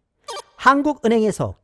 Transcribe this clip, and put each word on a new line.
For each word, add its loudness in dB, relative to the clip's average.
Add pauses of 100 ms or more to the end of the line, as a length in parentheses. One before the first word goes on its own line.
(560)
한국은행에서 0